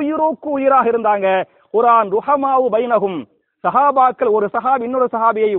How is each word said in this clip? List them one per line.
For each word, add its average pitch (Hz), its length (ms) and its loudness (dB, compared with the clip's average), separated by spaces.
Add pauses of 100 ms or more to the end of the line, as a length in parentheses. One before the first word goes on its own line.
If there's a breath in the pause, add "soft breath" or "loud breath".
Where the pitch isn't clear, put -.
உயிரோக்கு 311 560 -4
உயிராக 269 360 2
இருந்தாங்க. 208 340 -2 (480 soft breath)
குர்ஆன் 226 400 2
ருஹமாவு 262 600 0
பைனஹும், 214 440 -2 (460)
சஹாபாக்கள் 254 720 2
ஒரு 208 180 0
சஹாபி 240 340 -2
இன்னொரு 254 260 -2
சஹாபியை 220 440 0